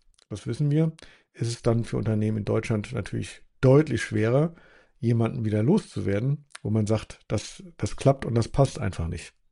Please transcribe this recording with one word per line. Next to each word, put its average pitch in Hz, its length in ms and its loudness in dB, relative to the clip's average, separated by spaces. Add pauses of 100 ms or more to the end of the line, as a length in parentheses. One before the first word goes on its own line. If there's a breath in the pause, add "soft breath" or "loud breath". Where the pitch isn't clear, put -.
(280)
das - 180 -10
wissen 143 240 -2
wir, 156 220 2 (400 loud breath)
ist 117 160 -4
es 117 140 -8
dann 117 220 2
für - 120 -6
Unternehmen 110 420 0
in 104 60 -6
Deutschland 110 480 -2
natürlich 110 500 -8 (180)
deutlich 131 420 6
schwerer, 120 520 0 (440 soft breath)
jemanden 117 460 0
wieder 107 180 0
loszuwerden, 120 840 0 (160)
wo 110 80 -4
man 107 160 2
sagt, 110 400 -2
das, - 360 -6 (160)
das - 180 -4
klappt 139 280 2
und 117 100 -4
das 113 140 0
passt - 300 2
einfach 90 300 -4
nicht, 90 260 -10 (180)